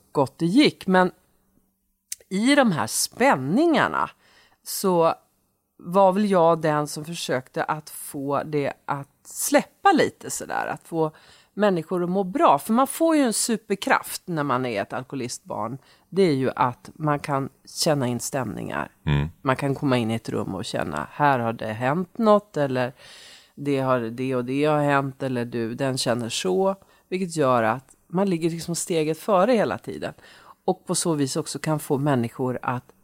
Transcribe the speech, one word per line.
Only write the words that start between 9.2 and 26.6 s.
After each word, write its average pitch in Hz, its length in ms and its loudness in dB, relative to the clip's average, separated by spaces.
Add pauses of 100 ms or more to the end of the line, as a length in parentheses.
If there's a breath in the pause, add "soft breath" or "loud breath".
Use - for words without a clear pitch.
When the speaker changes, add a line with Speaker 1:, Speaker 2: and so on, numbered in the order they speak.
Speaker 1:
släppa - 680 0
lite 131 380 0
sådär, 57 360 -6
att - 220 -10
få 160 220 0 (440 soft breath)
människor 180 500 0
att 175 60 -2
må 196 140 0
bra. 190 340 4
För - 140 -4
man 262 140 4
får 320 300 2
ju 294 60 6
en 226 100 2
superkraft - 920 -2
när 160 160 -2
man 127 240 0
är 101 160 -2
ett - 100 -10
alkoholistbarn. 120 840 -8 (300 soft breath)
Det 185 140 0
är 170 120 4
ju 131 220 0
att 123 380 -2
man 151 260 0
kan 139 280 -4 (160)
känna 143 420 0
in 123 140 -2
stämningar. 71 680 -6 (160)
Speaker 2:
Mm. 73 220 0 (140)
Speaker 1:
Man 131 140 2
kan 139 180 -2
komma 131 240 0
in 113 120 -2
i 113 40 -2
ett - 140 -8
rum 107 260 -6
och 107 100 -8
känna, 76 480 -6
här 139 260 2
har 117 140 -2
det 110 200 -8
hänt 135 460 -2
något, 208 380 2
eller 131 360 0 (600 loud breath)
det 143 260 -2
har, 131 200 2
det 127 340 -4
och 123 100 -2
det 139 200 -2
har 151 180 2
hänt, 139 400 0
eller 127 220 -2
du, 117 300 -4
den 131 240 -2
känner 120 300 -2
så. 190 460 0 (340 soft breath)